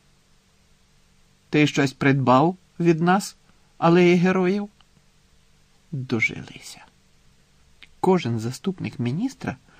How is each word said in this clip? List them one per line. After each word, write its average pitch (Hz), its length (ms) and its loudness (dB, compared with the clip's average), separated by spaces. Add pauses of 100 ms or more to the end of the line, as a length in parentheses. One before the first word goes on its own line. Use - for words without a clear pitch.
(1500)
Ти 151 160 4
щось 139 260 -2
придбав 139 640 2 (240)
від 170 200 2
нас, 180 360 -2 (420)
Алеї 175 380 4
Героїв?» 185 520 0 (1200)
Дожилися. - 920 -8 (1160)
Кожен 131 400 0
заступник 120 580 -8
міністра 135 580 -6 (240)